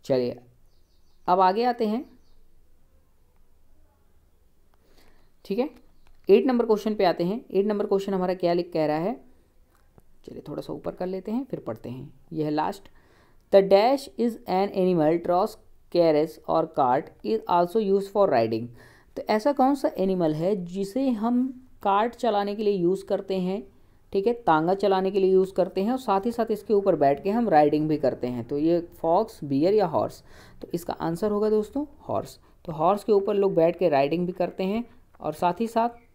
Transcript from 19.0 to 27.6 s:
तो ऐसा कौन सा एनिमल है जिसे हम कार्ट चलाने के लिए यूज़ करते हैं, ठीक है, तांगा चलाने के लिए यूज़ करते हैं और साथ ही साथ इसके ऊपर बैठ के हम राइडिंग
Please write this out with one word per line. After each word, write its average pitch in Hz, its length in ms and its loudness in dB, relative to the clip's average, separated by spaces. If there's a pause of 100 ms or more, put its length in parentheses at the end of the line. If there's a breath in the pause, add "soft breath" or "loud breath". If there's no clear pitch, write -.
तो - 60 -8
ऐसा 214 300 0
कौन 277 220 2
सा 285 240 -2
एनिमल 185 360 0
है 180 300 -2
जिसे 196 440 -4
हम 247 560 -2 (180)
कार्ट 208 320 0
चलाने 202 400 -2
के 220 80 -6
लिए 208 120 2
यूज़ 185 300 0
करते 190 360 -4
हैं, 185 220 -4 (500 soft breath)
ठीक 196 140 0
है, 233 60 2
तांगा 175 420 2
चलाने 190 360 0
के 196 100 0
लिए 190 120 4
यूज़ 190 200 2
करते 185 300 -2
हैं 214 100 -2
और 262 60 -4
साथ 196 280 0
ही 240 60 -2
साथ 226 180 -4
इसके 214 240 -2
ऊपर 196 220 2
बैठ 143 260 2
के 143 80 -2
हम 226 180 0
राइडिंग 151 400 4